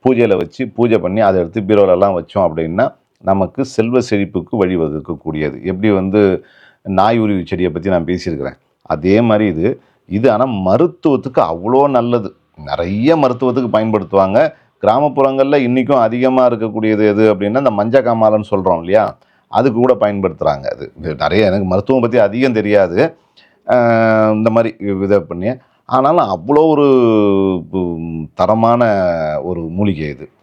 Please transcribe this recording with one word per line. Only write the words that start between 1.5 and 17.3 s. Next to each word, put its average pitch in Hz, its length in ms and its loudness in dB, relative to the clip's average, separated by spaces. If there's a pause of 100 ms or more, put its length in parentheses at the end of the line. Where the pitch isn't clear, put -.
பீரோலெல்லாம் 98 480 2
வச்சோம் 90 300 -2
அப்படின்னா 82 380 -2 (440)
நமக்கு 95 320 -2 (140)
செல்வ 120 340 0
செழிப்புக்கு 98 520 -4
வழிவகுக்கக்கூடியது. 78 960 -4 (140)
எப்படி 95 180 -2 (100)
வந்து 95 220 0 (760)
நாய் 110 260 2
உருவி 101 280 -2
செடியை 90 240 -2
பத்தி 90 200 -4
நான் 85 140 -2
பேசியிருக்கிறேன், 78 480 -6 (360)
அதே 85 220 2 (140)
மாதிரி 107 240 2
இது. 82 160 -2 (480)
இது 117 160 -2
ஆனா 113 120 0 (220)
மருத்துவத்துக்கு 131 760 0 (100)
அவ்வளோ 104 300 0 (160)
நல்லது, 120 320 -2 (400)
நிறைய 101 540 0
மருத்துவத்துக்கு 123 540 0
பயன்படுத்துவாங்க. 98 640 0 (440)
கிராமப்புறங்கள்ல 135 760 2 (100)
இன்னைக்கும் 127 400 2
அதிகமா 127 420 0
இருக்கக்கூடியது 110 640 -2
எது 104 200 2